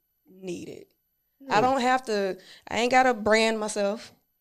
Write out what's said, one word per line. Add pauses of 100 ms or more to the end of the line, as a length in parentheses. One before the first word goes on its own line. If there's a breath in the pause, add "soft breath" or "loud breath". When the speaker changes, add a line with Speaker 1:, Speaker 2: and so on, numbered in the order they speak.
(280)
Speaker 1:
need
it. (640)
I
Speaker 2:
Yeah.
Speaker 1:
don't
have
to, (300 loud breath)
I
ain't
gotta
brand
myself. (280)